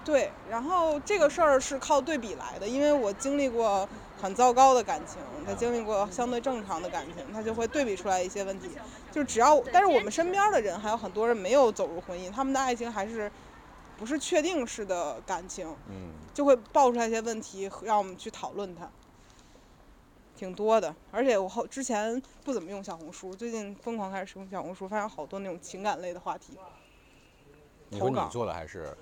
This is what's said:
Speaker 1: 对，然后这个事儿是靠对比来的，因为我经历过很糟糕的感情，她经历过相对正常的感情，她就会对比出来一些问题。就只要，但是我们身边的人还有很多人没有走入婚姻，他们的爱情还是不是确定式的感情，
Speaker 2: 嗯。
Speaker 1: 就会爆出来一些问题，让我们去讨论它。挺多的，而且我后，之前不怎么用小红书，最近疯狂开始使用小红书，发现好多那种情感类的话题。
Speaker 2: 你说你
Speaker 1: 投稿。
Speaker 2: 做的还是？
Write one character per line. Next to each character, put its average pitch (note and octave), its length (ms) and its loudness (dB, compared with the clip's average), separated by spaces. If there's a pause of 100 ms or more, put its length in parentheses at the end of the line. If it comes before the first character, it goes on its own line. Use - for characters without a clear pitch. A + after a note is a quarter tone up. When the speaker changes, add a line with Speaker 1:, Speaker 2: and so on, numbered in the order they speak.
Speaker 1:
对， C4+ 260 2 (200)
然 A#3 120 -4
后 D#4+ 380 2
这 G4+ 180 0
个 D4+ 100 6
事 E4 140 0
儿 C#4+ 160 6
是 C4+ 200 -2
靠 C#4+ 220 2
对 D4+ 160 -2
比 A3 180 -6
来 B2+ 240 -10
的， G3 100 -6
因 C4 120 0
为 D4 120 6
我 A3+ 220 2
经 C#4 240 -2
历 C4+ 100 4
过 G#3+ 400 2 (320)
很 F#3+ 140 -4
糟 B3 180 8
糕 C4 220 10
的 A#3+ 80 6
感 E3+ 240 -2
情， - 100 -14 (300)
她 G3+ 80 -4
经 A#3 180 -2
历 A#3 80 -2
过 G#3 300 0
相 A#3+ 200 -2
对 A#3+ 100 -2
正 A#3 240 -4
常 F#3 160 -4
的 C4+ 80 -8
感 E3 160 -6 (120)
情， - 160 -12
她 A3 100 -8
就 A3 120 -4
会 A3+ 120 -2
对 C4+ 180 2
比 G3+ 120 0
出 G3+ 120 -6
来 F#3 140 2
一 F#3 60 -2
些 G3 160 -4
问 G3 140 -6
题。 F#3 100 -12 (420)
就 D4+ 140 -2
只 A3 160 0
要， C#4+ 200 8 (120)
但 F#4 100 10
是 G4+ 40 6
我 C#4+ 140 6
们 G#3 100 -4
身 E4+ 200 0
边 G4 220 4
的 D4 80 4
人 G3+ 180 -2
还 G#3 120 -4
有 A3+ 60 2
很 G#3 160 -8
多 G#3+ 140 0
人 A#3 100 4
没 F#3+ 160 -2
有 C4 180 8
走 F#3+ 180 -2
入 E3+ 120 -6
婚 F3 180 -10
姻， F#3 120 -10
他 B3 140 -2
们 C4+ 80 0
的 C4 80 2
爱 B3+ 140 0
情 A#3 160 -6
还 G#3 160 -4
是 G#3+ 240 -6 (680)
不 G#3 80 -10
是 C#4 140 -2
确 D#4 240 2
定 D#4 240 -2
式 A3 180 -10
的 E3 420 -4
感 F#3 220 -4
情， E3+ 180 -10 (220)
Speaker 2:
嗯。 F#2 220 -12 (220)
Speaker 1:
就 C#4+ 120 -2
会 C#4 120 8 (160)
爆 C#4 180 6
出 A#3+ 80 -2
来 A#3 80 0
一 A3 40 -2
些 A3+ 100 0
问 A3 200 -6
题， G3 300 -10 (120)
让 G#3+ 140 2
我 G#3 60 4
们 F#3 140 -8
去 A3 140 -12
讨 C3+ 220 -10
论 F#3 220 -8
它。 E3 140 -14 (1500)
挺 F#3 160 -10
多 G#3+ 280 4
的， D#3 120 -4 (200)
而 A3+ 120 0
且 A#3 140 4
我 F#3+ 100 -2
后， A3+ 160 -6
之 C4+ 180 -10
前 A3+ 380 -2 (220)
不 C#4 100 -6
怎 G#3+ 80 -2
么 D#3+ 80 -12
用 G3+ 140 -10
小 F#3 140 -12
红 D#3 160 -14
书， F#3+ 240 -14
最 A#3 160 -10
近 G#3 240 -8
疯 A#3 200 -8
狂 F#3+ 140 -6
开 G3 80 -6
始 G3 140 -10
使 F#3+ 80 -18
用 F#3+ 100 -16
小 F#3+ 100 -6
红 E3+ 140 -10
书， F#3+ 140 -12
发 G#3+ 100 -4
现 G#3 100 -4
好 - 160 -10
多 G3 140 -10
那 G3 100 -8
种 E3+ 120 -8
情 - 200 -14
感 F#3+ 200 -2
类 F3 120 -8
的 F3+ 60 -10
话 E3+ 180 -6
题。 - 220 -20 (1300)
Speaker 2:
你 G2+ 120 -8
说 B2+ 100 2
你 - 60 -2
Speaker 1:
投 G3 60 0
稿。 G#2+ 60 -4
Speaker 2:
做 A#2 160 -4
的 F2 80 -4
还 E2 140 -10
是？ D#2 360 -12